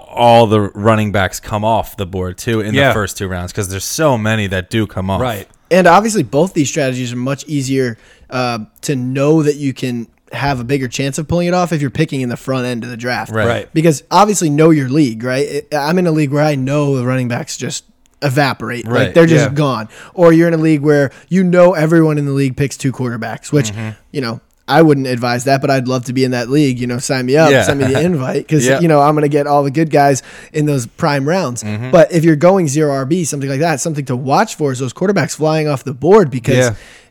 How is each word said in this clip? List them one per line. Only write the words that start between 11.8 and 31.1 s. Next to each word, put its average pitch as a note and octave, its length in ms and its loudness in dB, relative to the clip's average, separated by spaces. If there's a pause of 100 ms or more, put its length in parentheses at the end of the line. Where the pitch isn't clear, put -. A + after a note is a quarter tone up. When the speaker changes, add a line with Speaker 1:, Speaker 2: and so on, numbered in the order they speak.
Speaker 3:
you're C#3 80 -2
picking D3 320 -4
in B2+ 80 -4
the A#2 80 -8
front C3 280 -4
end B2 180 -6
of A#2+ 60 -12
the A#2+ 80 -12
draft. A2+ 340 -6
Speaker 1:
Right. A2 160 0
Speaker 2:
Right. A2+ 260 -4
Speaker 3:
Because D#3+ 380 2
obviously F#3 380 2
know D3+ 200 4
your C#3+ 200 2
league, B2 340 0
right? B2+ 240 -2
It, C#3+ 260 -8
I'm D3+ 240 0
in F3+ 100 0
a D#3+ 40 0
league D3+ 200 0
where D3 120 0
I D3+ 120 0
know C#3 420 0
the B2 80 -2
running B2+ 220 -2
backs A#2 300 -8
just - 280 -10 (360)
evaporate. B2 680 -2
Speaker 1:
Right. A#2 180 0
Speaker 3:
Like F2+ 80 -6
they're E3+ 140 6
just D3+ 220 2
Speaker 2:
Yeah. C3+ 60 -8
Speaker 3:
gone. C3 320 -2 (260)
Or E3+ 200 4
you're E3+ 140 4
in E3+ 60 -2
a D#3+ 40 0
league D#3 240 0
where C#3+ 300 2 (180)
you F#3 140 2
know F3+ 300 6
everyone D#3 440 2
in D3 80 -4
the C#3+ 60 -4
league C3+ 260 -2
picks C#3+ 180 -2
two C#3 160 -4
quarterbacks, A2+ 600 -8
which, C3 200 2
Speaker 1:
Mm-hmm. A2 180 -10 (220)
Speaker 3:
you D3+ 100 -8
know, A#2 200 -8 (260)
I C#3+ 140 4
wouldn't C#3+ 240 4
advise A#2+ 380 -2
that, C3+ 180 2
but C#3 80 -2
I'd C3 180 0
love B2+ 180 -2
to B2+ 80 -6
be C3 100 2
in B2+ 80 0
that A#2+ 180 -4
league. C3+ 300 2
You B2 80 -4
know, A#2+ 100 -4
sign B2+ 300 -4
me C3+ 100 2
up, D#3+ 140 6
Speaker 1:
Yeah. C3 120 6
Speaker 3:
send C#3+ 160 0
me C#3 60 0
the C3 160 0
Speaker 1:
<laughs> D#3+ 40 0
Speaker 3:
invite, C#3+ 420 -2
'cause, D3 180 2
Speaker 1:
Yeah. C3 140 2
Speaker 3:
you E3+ 80 2
know, D3+ 120 4
I'm D3 140 4
gonna D3+ 140 0
get C#3+ 180 0
all D3 180 2
the C#3 80 -2
good D#3+ 200 -2
guys C#3+ 320 4 (300)
in D3+ 120 0
those C#3 220 -2
prime C#3+ 420 -2